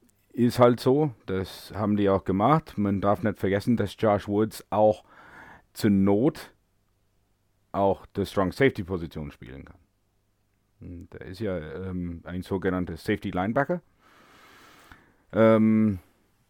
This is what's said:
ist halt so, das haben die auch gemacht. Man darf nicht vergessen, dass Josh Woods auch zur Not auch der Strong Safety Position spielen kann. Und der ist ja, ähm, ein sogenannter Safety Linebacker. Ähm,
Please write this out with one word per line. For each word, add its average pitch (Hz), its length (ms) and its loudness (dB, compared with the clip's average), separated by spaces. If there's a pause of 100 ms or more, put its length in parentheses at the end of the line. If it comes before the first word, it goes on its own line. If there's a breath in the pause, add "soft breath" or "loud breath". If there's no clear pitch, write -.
(320)
ist 120 260 2
halt 123 220 6
so, 135 340 2 (140)
das - 480 -8
haben 104 200 0
die 101 140 2
auch 98 160 2
gemacht. 110 500 0
Man 101 240 0
darf 101 220 0
nicht 104 160 -2
vergessen, 101 400 0
dass 110 220 -4
Josh 104 280 2
Woods 104 440 -2
auch 107 320 2 (720 loud breath)
zur 110 180 2
Not 101 580 2 (1200)
auch 98 360 0
der 98 180 -4
Strong 92 260 0
Safety 127 320 2
Position 82 480 -8
spielen 67 340 -18
kann. - 120 -20 (1040)
Und 90 320 -16
der - 80 -18
ist 90 180 -14
ja, 98 180 -4
ähm, 87 680 -8
ein 90 160 -8
sogenannter 90 560 -4
Safety 104 320 -4
Linebacker. 117 520 -2 (1500 soft breath)
Ähm, 110 680 4 (500 soft breath)